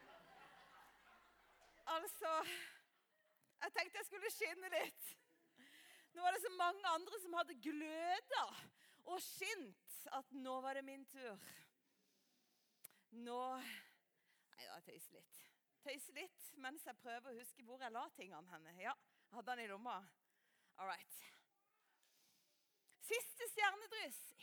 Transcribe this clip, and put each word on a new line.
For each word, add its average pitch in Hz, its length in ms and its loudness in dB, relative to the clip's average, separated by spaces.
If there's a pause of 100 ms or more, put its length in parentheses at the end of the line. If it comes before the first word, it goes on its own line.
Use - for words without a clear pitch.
(2000)
altså, 330 360 2 (1300)
jeg 339 100 2
tenkte 370 260 2
jeg 415 120 -2
skulle 392 240 0
skinne 370 400 0
litt. - 380 2 (1000)
Nå 339 80 -8
var 359 160 10
det 359 80 2
så 392 140 2
mange 370 340 6
andre 370 300 2
som 349 160 -2
hadde 269 260 2
gløda 320 800 4 (640)
og 359 160 2
skint 370 720 -2 (160)
at 269 240 -2
nå 262 240 0
var 269 160 2
det 269 80 -2
min 269 240 -10
tur. 240 380 -8 (1700)
Nå, 240 280 -2 (160)
nei, - 1120 -12
da 104 180 -8
tøyser - 320 -10
litt. - 240 -16 (420)
Tøyser 277 340 -4
litt - 340 -8 (120)
mens 269 240 -4
jeg 247 140 -8
prøver 240 320 -4
å 226 60 -6
huske 247 280 -12
hvor 254 160 -10
jeg 226 120 -2
la 254 100 0 (120)
tingene 180 360 -10
henne. 160 280 -12
Ja, 226 120 0 (360)
jeg 214 100 -12
hadde 240 180 -2
den 233 80 -2
i 208 80 -4
lomma. 220 240 -4 (840)
All 190 100 -2
right. - 300 -4 (1800)
Siste 480 480 2
stjernedryss, 415 720 4 (220)